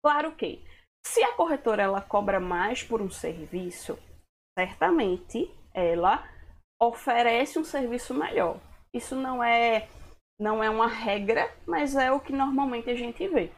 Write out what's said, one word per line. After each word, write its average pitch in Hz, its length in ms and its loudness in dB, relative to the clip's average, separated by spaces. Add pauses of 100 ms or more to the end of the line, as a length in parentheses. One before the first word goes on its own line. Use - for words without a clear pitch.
Claro 302 320 2
que, - 260 -8 (400)
se - 200 2
a 480 120 2
corretora 262 500 2
ela 196 180 0
cobra 196 360 0
mais 180 440 -2
por 226 180 -2
um 196 80 -4
serviço, 175 920 -8 (600)
certamente 185 920 0 (220)
ela 175 560 2 (500)
oferece 233 800 2
um 320 60 0
serviço 247 480 -4
melhor. 180 480 0 (340)
Isso 247 220 -6
não 262 260 -2
é, 233 460 4 (500)
não 220 240 0
é 220 60 2
uma 220 180 2
regra, 226 640 0 (160)
mas 294 300 0
é 262 160 4
o 277 80 2
que 277 100 -14
normalmente 269 600 0
a 240 40 0
gente 240 320 -6
vê 277 320 0